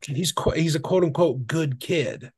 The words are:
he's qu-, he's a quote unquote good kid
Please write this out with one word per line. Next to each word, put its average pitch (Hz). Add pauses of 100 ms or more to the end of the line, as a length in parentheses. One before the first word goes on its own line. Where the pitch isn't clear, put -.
he's 151
qu-, -
he's 160
a 160
quote 185
unquote 143
good 143
kid -